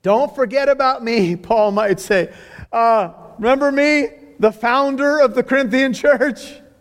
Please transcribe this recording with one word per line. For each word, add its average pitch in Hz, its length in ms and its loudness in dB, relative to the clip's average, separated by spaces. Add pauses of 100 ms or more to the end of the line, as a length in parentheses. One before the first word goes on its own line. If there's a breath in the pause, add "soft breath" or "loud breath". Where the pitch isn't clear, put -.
"Don't 247 320 0
forget 269 340 0
about 269 340 0
me," 214 320 0
<laughs> - 0 -
Paul 208 360 0
might 202 280 0
say. 180 320 -2 (400 loud breath)
"Uh, 226 420 2 (260)
remember 269 320 0
me, 285 380 0 (280)
the 208 140 2
founder 277 680 0
of 254 140 2
the 254 100 0
Corinthian 262 500 0
church? 277 680 -2 (220)